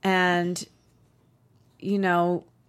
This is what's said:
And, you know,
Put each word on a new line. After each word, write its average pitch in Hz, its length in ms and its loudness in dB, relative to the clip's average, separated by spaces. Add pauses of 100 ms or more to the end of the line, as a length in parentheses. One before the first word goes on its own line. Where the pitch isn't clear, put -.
And, 180 640 0 (1120)
you 202 200 -2
know, 175 460 0 (240)